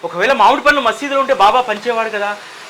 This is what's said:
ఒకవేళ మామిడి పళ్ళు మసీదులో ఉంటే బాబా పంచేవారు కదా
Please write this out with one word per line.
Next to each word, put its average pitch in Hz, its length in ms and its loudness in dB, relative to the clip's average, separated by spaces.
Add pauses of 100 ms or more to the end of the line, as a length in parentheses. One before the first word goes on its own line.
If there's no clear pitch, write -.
ఒకవేళ 180 280 -2
మామిడి 233 300 4
పళ్ళు 285 180 2
మసీదులో 269 400 -2
ఉంటే 269 140 0
బాబా 214 260 4
పంచేవారు 226 480 -4
కదా 208 280 -6 (340)